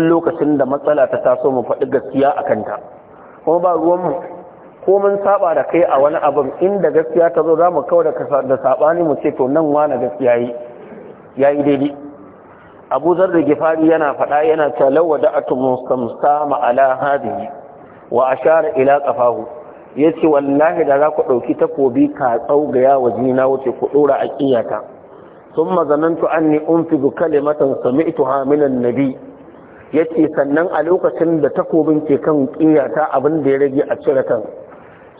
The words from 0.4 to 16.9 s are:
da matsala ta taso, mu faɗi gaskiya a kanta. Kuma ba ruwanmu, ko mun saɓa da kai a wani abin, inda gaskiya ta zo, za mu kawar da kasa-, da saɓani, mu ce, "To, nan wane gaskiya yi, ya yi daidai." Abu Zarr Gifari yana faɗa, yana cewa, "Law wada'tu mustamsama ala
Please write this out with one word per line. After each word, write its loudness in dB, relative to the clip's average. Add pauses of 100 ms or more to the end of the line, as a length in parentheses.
da 2
matsala 0
ta -4
taso, 2
mu 0
faɗi -2
gaskiya 0
a -4
kanta. -4 (640)
Kuma 2
ba 2
ruwanmu, 0 (720)
ko 4
mun 2
saɓa 2
da 0
kai 2
a 2
wani 2
abin, 0 (100)
inda 0
gaskiya 2
ta 0
zo, 2
za 2
mu -2
kawar 2
da 0
kasa-, -2
da 2
saɓani, 0
mu 0
ce, 0
"To, 0
nan 0
wane 0
gaskiya 0
yi, -4 (800)
ya 4
yi -2
daidai." 0 (960)
Abu 0
Zarr 2 (100)
Gifari 2
yana 2
faɗa, 0
yana 2
cewa, 2
"Law 2
wada'tu 0
mustamsama -2
ala 2